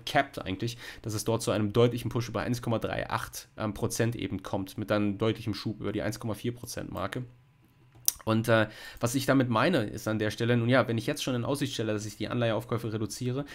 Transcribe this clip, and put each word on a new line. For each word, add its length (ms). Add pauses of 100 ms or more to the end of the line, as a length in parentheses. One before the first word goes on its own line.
capped 360
eigentlich, 360 (260)
dass 120
es 100
dort 180
zu 100
einem 200
deutlichen 380
Push 200
über 100
eins 200
Komma 200
drei 280
acht, 380 (100)
ähm, 180
Prozent 420
eben 260
kommt, 340
mit 140
einem 280
deutlichen 360
Schub 260
über 120
die 100
eins 160
Komma 160
vier 180
Prozent 380
Marke. 320 (1000)
Und, 240
äh, 200 (320)
was 140
ich 120
damit 240
meine, 340
ist 240
an 100
der 120
Stelle, 260
nun 140
ja, 180
wenn 80
ich 100
jetzt 160
schon 120
in 100
Aussicht 300
stelle, 180
dass 140
ich 100
die 120
Anleiheaufkäufe 640
reduziere, 540 (100)